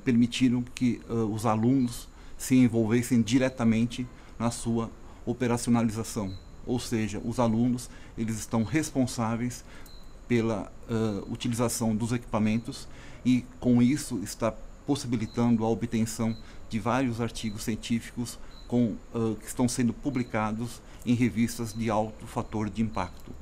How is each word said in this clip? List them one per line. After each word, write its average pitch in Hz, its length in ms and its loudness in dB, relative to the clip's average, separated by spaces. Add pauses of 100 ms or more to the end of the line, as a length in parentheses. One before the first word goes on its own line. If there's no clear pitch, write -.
permitiram 123 580 4
que, 123 480 0
ah, - 40 -4
os 110 320 0
alunos 120 600 4 (300)
se - 180 2
envolvessem 117 640 6
diretamente 120 840 2 (300)
na 117 140 0
sua 113 380 -2 (360)
operacionalização. 117 1120 0 (280)
Ou 123 140 0
seja, 110 460 -2
os 117 140 0
alunos, 120 500 2 (280)
eles 110 200 -2
estão 113 260 0
responsáveis 123 1040 -2 (640)
pela, 113 440 2 (160)
ah, 110 400 0
utilização 117 680 0
dos 110 160 -2
equipamentos 117 760 0 (380)
e, 123 180 4 (160)
com 120 220 6
isso, 123 380 2
está 110 340 -2 (320)
possibilitando 120 800 2
a 113 60 4
obtenção 113 640 0 (320)
de 113 120 -4
vários 117 420 0
artigos 110 420 -4
científicos 117 760 -4 (280)
com, 120 280 2 (180)
ah, 113 260 0
que - 60 -16
estão 127 220 0
sendo 117 260 0
publicados 113 880 -2 (240)
em 123 80 2
revistas 113 600 0
de 113 160 -2
alto 110 360 0
fator 107 440 -4
de 110 120 -2
impacto, 101 500 -4 (100)